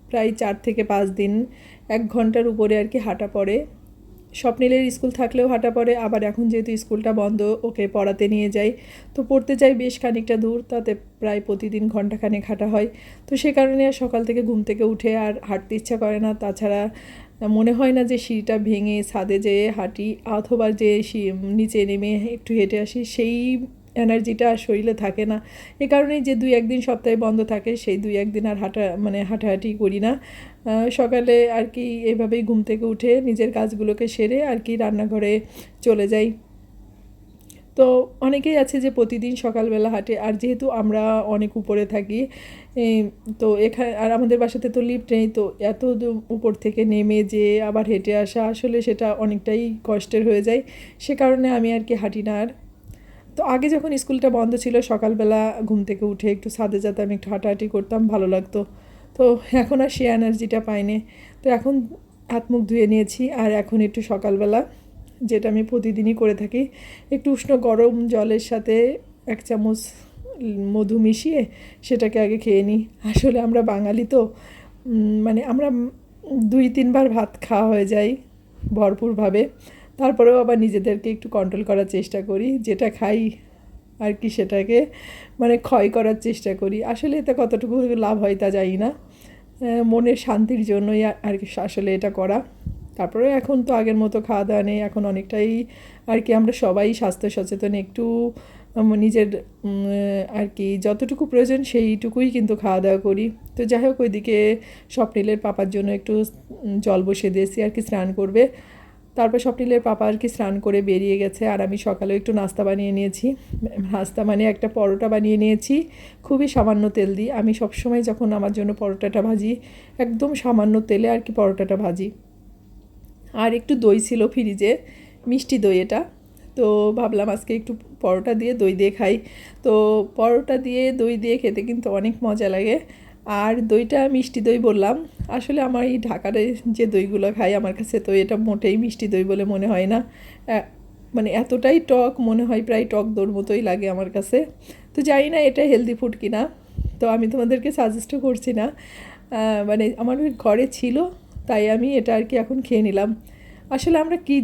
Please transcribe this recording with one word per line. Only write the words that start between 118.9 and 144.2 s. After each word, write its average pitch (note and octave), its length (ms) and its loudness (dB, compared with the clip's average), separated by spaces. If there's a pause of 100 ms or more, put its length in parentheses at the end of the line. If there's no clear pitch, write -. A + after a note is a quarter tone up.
ভাজি, A3 300 0 (460)
একদম A#3+ 360 0
সামান্য A3 480 2
তেলে A3 280 0
আর A#3 160 0
কি A3+ 140 -10
পরোটাটা G3 380 2
ভাজি। F#3+ 300 -4 (1300)
আর A3 260 0
একটু B3+ 160 -2
দই A3 240 4
ছিল A3+ 280 -2
ফ্রিজে, G#3 440 0 (560)
মিষ্টি B3+ 300 0
দই G3 260 4
এটা, A3 160 -2 (560)
তো B3 100 2 (260)
ভাবলাম A3 380 -2
আজকে G#3+ 260 -6
একটু A3+ 160 -8 (300)
পরোটা F#3 320 0
দিয়ে A3+ 200 -2
দই G3 220 2
দিয়ে G3 160 2
খাই। G3 220 0 (500)
তো A#3+ 80 4 (440)
পরোটা A#3+ 420 2
দিয়ে B3+ 340 -2
দই A#3+ 260 0
দিয়ে A#3 200 0
খেতে G#3 320 -2
কিন্তু A#3+ 200 -4
অনেক G3+ 240 0 (100)
মজা G#3+ 260 0
লাগে। G#3 280 0 (640)
আর A3 200 0
দইটা A3+ 380 2 (100)
মিষ্টি B3+ 320 -2
দই A#3 180 2
বললাম, G#3+ 360 2 (340)
আসলে C4 320 -4
আমার B3 240 0
এই B3+ 140 0
ঢাকার A3 380 -4
এই A3 120 2 (280)
যে A#3 100 2
দইগুলো G3 400 0 (100)
খাই, G3 160 2
আমার F#3+ 200 -2
কাছে A3 260 -6
তো G#3 140 -4
এটা G3 240 2
মোটেই G#3+ 400 0
মিষ্টি A3 300 -2
দই F#3 160 0
বলে G3 220 0
মনে G3 220 -2
হয় F#3+ 200 0
না। A3 140 2
আহ, - 640 -6 (500)
মানে G#3+ 160 -2 (120)
এতটাই B3+ 380 2
টক B3+ 400 2
মনে A3+ 240 2
হয়, A3+ 200 0
প্রায় A3 220 0
টক G#3+ 280 -2
দইর G3+ 180 0
মতোই G3+ 300 -2
লাগে G3 280 -2
আমার F#3 200 -4
কাছে। G3 280 -2 (540)